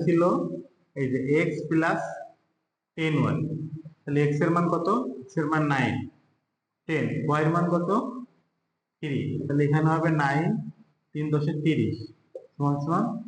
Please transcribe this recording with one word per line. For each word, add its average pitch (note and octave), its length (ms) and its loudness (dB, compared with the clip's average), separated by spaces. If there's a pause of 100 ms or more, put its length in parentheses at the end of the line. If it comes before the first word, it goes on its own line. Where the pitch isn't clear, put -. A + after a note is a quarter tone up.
ছিল E3+ 160 4 (760)
এই C3+ 120 0
যে C3 80 0 (220)
এক্স - 160 -2 (120)
প্লাস D#3+ 320 2 (920)
টেন D#3+ 260 0
ওয়াই। - 160 2 (640)
তাহলে C#3+ 220 0
এক্স D3 180 2
এর E3+ 140 2
মান F3 180 2
কত? E3+ 140 0 (320)
এক্স - 180 -10
এর D3+ 140 0
মান D#3 120 2 (100)
নাইন। A#2 220 2 (920)
টেন। D#3 180 0 (220)
ওয়াই D3+ 160 2
এর D#3 120 4
মান F3 180 2
কত? F3 160 0 (1120)
থ্রি। C#3+ 160 -2 (260)
তাহলে C#3+ 200 2
এখানে D#3 280 4
হবে D#3+ 160 0 (140)
নাইন, C#3+ 220 2 (680)
তিন D3+ 180 -4
দশে D3 220 0 (100)
তিরিশ A#2+ 340 2 (580)
সমান C#3+ 280 0
সমান F3 200 0 (240)